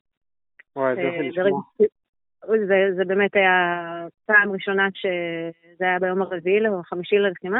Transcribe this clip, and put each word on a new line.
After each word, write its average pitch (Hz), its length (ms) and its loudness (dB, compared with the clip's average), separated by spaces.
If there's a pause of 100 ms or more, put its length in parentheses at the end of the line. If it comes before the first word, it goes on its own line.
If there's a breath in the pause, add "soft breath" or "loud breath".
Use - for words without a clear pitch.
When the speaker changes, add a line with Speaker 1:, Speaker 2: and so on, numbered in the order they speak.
(760)
Speaker 1:
וואי, 135 200 0
זה - 60 -4
Speaker 2:
אה, 175 60 0
Speaker 1:
יופי 175 100 -4
Speaker 2:
ברגע 156 240 -4
Speaker 1:
לשמוע. 196 200 0 (200)
Speaker 2:
ש-, - 840 -2
זה, 196 280 4
זה 185 100 0
באמת 190 300 0
היה 175 720 0 (180)
פעם 208 260 4
ראשונה 196 420 -2
שזה 170 920 -6
היה 180 140 2
ביום 185 220 0
הרביעי 185 460 0
או 196 120 -2
החמישי 175 360 -4
ללחימה, 202 440 0